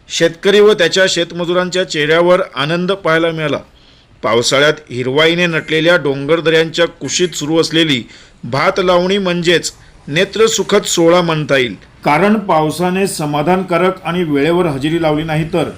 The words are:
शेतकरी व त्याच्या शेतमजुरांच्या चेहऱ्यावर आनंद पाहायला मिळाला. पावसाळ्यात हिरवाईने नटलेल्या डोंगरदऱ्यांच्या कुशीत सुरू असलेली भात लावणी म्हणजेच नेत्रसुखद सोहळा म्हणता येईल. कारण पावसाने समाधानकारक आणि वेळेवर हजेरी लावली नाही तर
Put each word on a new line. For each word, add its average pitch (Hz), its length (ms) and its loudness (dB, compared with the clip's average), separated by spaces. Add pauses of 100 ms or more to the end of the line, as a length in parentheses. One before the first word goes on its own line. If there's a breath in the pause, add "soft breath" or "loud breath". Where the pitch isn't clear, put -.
शेतकरी 185 500 2
व 208 140 6
त्याच्या 185 360 2
शेतमजुरांच्या 175 760 -2
चेहऱ्यावर 170 580 2 (140)
आनंद 170 360 -2
पाहायला 165 400 0
मिळाला. 151 260 -4 (680 soft breath)
पावसाळ्यात 135 500 2 (160)
हिरवाईने 151 560 0
नटलेल्या 160 500 0
डोंगरदऱ्यांच्या 160 880 0
कुशीत 165 440 -2
सुरू 156 320 -2
असलेली 156 420 0 (400 loud breath)
भात 147 360 -2
लावणी 180 380 2
म्हणजेच 175 540 0 (360 soft breath)
नेत्रसुखद 196 760 0
सोहळा 175 380 2
म्हणता 156 360 0
येईल. 120 180 -2 (280)
कारण 196 360 2
पावसाने 180 680 0
समाधानकारक 175 960 -2
आणि 175 200 -2
वेळेवर 160 420 0
हजेरी 156 360 -2
लावली 151 220 0
नाही 160 300 -4
तर 147 240 -2